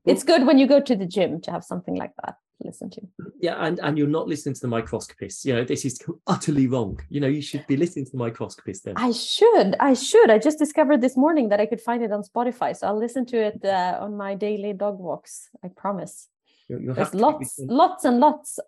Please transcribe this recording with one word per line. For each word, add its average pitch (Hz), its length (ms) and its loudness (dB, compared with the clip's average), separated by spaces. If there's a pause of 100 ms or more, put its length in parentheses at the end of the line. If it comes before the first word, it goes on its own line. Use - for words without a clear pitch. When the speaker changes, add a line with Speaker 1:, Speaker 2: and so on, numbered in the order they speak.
Speaker 1:
It's 190 180 2
Speaker 2:
book? 320 140 6
Speaker 1:
good 247 100 4
when 302 120 8
you 269 80 8
go 285 120 6
to 277 160 2
the 190 100 -2
gym 170 360 -2
to - 100 -10
have 175 120 -6
something 180 320 -8
like - 160 -8 (120)
that - 120 -12 (260)
to - 60 -12
listen - 240 -14
to. - 100 -18 (380)
Speaker 2:
Yeah, 170 160 -2 (100)
and, 175 140 -2
and 156 180 -2
you're 147 100 2
not 156 200 -2
listening 143 280 -6
to - 60 -14
the 127 60 -6
microscopists. 113 760 -6
You 131 100 0
know, 120 100 0
this 143 200 -4
is 127 140 -6 (280)
utterly 143 400 2
wrong. 117 320 -4 (100)
You 143 120 -6
know, 143 60 0
you 147 140 -2
should 139 260 -10
be 139 100 0
listening 156 280 -2
to - 60 -14
the 135 60 -10
microscopists 117 680 -8
then. 101 140 -10
Speaker 1:
I 240 140 0
should. 294 680 4
I 277 140 4
should. 415 360 6
I 214 100 8
just 302 200 2
discovered 294 420 2
this 262 160 0
morning 285 320 2
that 202 100 2
I 214 60 2
could 214 160 -6
find 240 200 -4
it 220 100 -4
on 208 120 -4
Spotify, 233 520 -4
so - 120 -6
I'll 208 120 -2
listen 240 280 -4
to 247 100 -4
it, 220 280 -2
uh, 185 360 0
on 208 160 -8
my 202 180 -6
daily 208 380 -4
dog 202 260 -4
walks. - 500 -12 (140)
I 180 40 -14
promise. 185 640 -8 (380)
Speaker 2:
You'll, 127 140 -10
you'll 131 140 -6
Speaker 1:
There's 190 140 -2
Speaker 2:
have - 20 -14
to 185 80 -6
Speaker 1:
lots, 294 200 2 (200)
Speaker 2:
listen. 135 80 -10
Speaker 1:
lots 330 380 2
and 240 140 2
lots 294 380 2 (100)